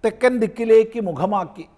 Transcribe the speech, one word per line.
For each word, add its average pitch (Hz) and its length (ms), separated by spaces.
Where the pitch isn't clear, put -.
തെക്കൻ 247 340
ദിക്കിലേക്ക് 220 600
മുഖമാക്കി 180 760